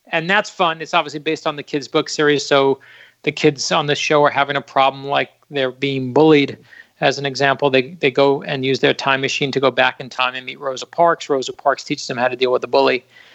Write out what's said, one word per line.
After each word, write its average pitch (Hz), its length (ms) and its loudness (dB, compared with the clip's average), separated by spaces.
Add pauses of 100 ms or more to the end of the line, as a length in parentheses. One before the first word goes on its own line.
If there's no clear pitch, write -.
(120)
and 165 160 -2
that's 202 220 0
fun. 160 320 -2
It's 151 120 -8
obviously 151 260 -2
based 151 260 -4
on 156 100 -4
the 143 80 -10
kids' 151 240 -6
book 151 220 -2
series. 147 340 2
So 139 360 2 (440)
the 151 80 -2
kids 151 400 0
on 165 140 0
the 143 100 0
show 147 280 2
are 143 80 4
having 139 240 0
a 139 60 -4
problem, 135 440 0
like, 139 240 -2 (220)
they're 131 200 -2
being 131 420 -4
bullied. 147 440 4 (420)
As 139 200 0
an 143 60 -6
example, 135 440 0
they, 131 220 0
they 156 180 -2
go 139 320 2
and 135 240 -6
use 135 140 -2
their 139 160 0
time 135 260 -2
machine 135 300 -4
to 131 80 -4
go 135 100 2
back 127 300 0
in 131 100 -14
time 127 240 -4
and 127 140 -14
meet 135 120 -14
Rosa 131 280 -8
Parks. 170 420 0
Rosa 135 240 -2
Parks - 300 -2
teaches - 240 -8
them 131 100 -8
how 120 100 0
to 127 80 -6
deal 123 160 0
with 127 120 0
the 117 40 -6
bully. 131 380 2 (300)